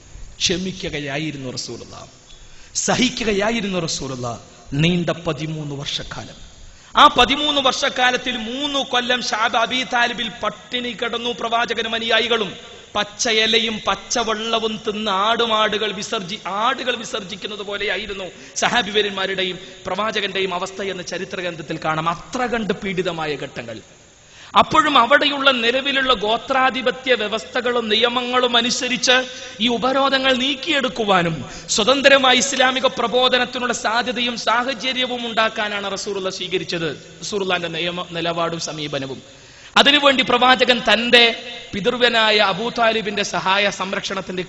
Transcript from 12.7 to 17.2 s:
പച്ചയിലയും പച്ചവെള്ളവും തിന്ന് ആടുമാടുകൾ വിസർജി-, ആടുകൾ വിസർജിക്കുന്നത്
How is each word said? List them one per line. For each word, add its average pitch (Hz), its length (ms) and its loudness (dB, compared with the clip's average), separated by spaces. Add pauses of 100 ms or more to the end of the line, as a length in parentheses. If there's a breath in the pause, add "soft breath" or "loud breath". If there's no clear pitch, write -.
പച്ചയിലയും 220 920 0
പച്ചവെള്ളവും 220 1040 -2
തിന്ന് 214 220 -4
ആടുമാടുകൾ 214 800 0
വിസർജി-, 190 560 -6
ആടുകൾ 240 480 -2
വിസർജിക്കുന്നത് 208 640 -8